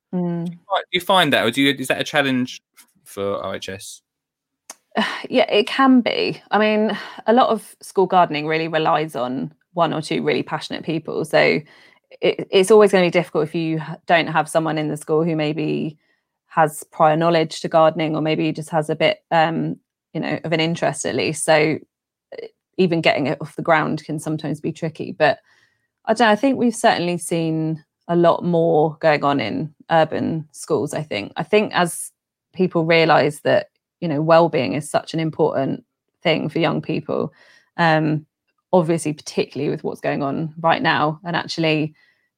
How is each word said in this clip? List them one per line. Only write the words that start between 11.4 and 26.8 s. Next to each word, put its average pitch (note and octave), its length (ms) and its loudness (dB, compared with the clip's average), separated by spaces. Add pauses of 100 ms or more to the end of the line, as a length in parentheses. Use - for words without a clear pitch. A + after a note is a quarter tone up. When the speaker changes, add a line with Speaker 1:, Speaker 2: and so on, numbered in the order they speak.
Speaker 1:
it, - 300 -2
it's F#3+ 200 4
always G#3 200 8
gonna F#3 140 4
be E3+ 60 0
difficult D#3+ 360 0
if - 80 -10
you D#3+ 220 -2
h-, D#3 200 -10 (100)
don't E3 200 2
have D#3 220 -2
someone D#3+ 280 0
in D3+ 120 -4
the D3+ 80 -4
school D#3 260 0
who E3 120 0
maybe D3+ 600 -4 (500)
has D#3 440 0
prior D#3 260 4
knowledge E3 440 0
to F3+ 80 -8
gardening, D#3+ 460 2
or D#3 60 -2
maybe D#3 300 -2
just D#3 200 -10
has D#3 180 -2
a D#3+ 60 -2
bit, - 360 0
um, D#3+ 460 0 (360)
you E3+ 80 -6
know, D3 220 -4
of D#3+ 100 -4
an D#3+ 80 0
interest D#3+ 440 -2
at - 100 -4
least. B2+ 300 -4
So, D#3 320 2 (560)
uh, - 140 -16 (300)
even E3+ 240 2
getting D3 260 0
it D3+ 140 -4
off D#3 160 -12
the E3+ 60 -8
ground D#3 420 0
can D3+ 140 -6
sometimes D#3 420 -6
be D#3+ 120 -6
tricky. D#3 380 -8
But - 280 0 (680)
I - 100 0
don't A#3+ 120 4
know, G#3+ 40 6
I G#3 60 6
think C4+ 200 0
we've A#3 180 0
certainly F3 440 0